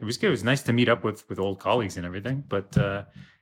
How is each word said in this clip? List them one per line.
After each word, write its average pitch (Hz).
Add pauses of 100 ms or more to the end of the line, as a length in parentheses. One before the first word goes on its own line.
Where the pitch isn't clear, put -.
It -
was 110
good. 214
It 185
was 107
nice 131
to 117
meet 120
up 107
with, -
with 92
old 95
colleagues 104
and 87
everything. 123
But, 98
uh, 101 (380)